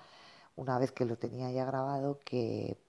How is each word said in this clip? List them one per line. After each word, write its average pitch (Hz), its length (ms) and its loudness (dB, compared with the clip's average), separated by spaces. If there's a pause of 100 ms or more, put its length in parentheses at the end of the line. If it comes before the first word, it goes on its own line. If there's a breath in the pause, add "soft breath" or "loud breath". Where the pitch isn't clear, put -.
(540 loud breath)
una 131 240 0
vez 131 140 4
que - 120 2
lo 117 140 0
tenía 123 320 -4
ya 127 140 0
grabado, 135 600 0
que, 113 540 0 (100)